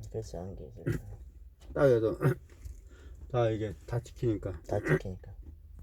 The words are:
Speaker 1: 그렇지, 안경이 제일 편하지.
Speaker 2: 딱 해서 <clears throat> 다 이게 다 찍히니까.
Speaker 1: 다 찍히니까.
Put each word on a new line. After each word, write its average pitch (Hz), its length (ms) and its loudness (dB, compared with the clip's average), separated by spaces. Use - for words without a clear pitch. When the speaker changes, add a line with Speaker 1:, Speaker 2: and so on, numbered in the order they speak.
Speaker 1:
그렇지, 110 260 -6
안경이 87 200 -8
제일 82 140 -12
편하지. - 140 2
Speaker 2:
딱 151 120 6
해서 113 340 6
<clears throat> - 1120 -2
다 120 200 4
이게 107 260 0
다 120 140 -2
찍히니까. 98 680 -2
Speaker 1:
다 104 120 2
찍히니까. - 540 0